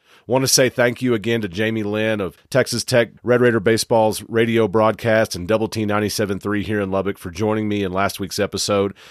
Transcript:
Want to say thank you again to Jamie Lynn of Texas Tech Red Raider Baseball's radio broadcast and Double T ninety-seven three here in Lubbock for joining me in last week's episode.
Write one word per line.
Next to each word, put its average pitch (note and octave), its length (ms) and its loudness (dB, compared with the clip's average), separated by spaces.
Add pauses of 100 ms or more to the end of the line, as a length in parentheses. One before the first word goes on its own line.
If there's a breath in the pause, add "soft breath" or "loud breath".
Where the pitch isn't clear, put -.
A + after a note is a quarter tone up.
(260 soft breath)
Want C3 160 2
to C3 60 0
say B2+ 220 4
thank B2 320 -2
you B2 100 0
again A2+ 300 -2
to G#2 60 -4
Jamie A2 340 -2
Lynn G#2+ 360 -2
of F#2 200 -6 (100)
Texas B2 340 0
Tech A#2+ 280 2 (120)
Red A#2+ 200 4
Raider A#2 180 4
Baseball's A2 640 2
radio A2+ 440 2
broadcast A2 680 2
and F2 100 -8
Double A2 220 0
T A2+ 160 -4
ninety-seven G#2 540 -2
three G2+ 240 -4
here G#2 180 -2
in G2 100 -4
Lubbock F#2+ 280 -2
for F#2 120 -12
joining G#2+ 380 -2
me G#2 140 -2
in F#2 100 -4
last F#2+ 260 -2
week's F#2+ 200 -8
episode. G2 560 0 (160 loud breath)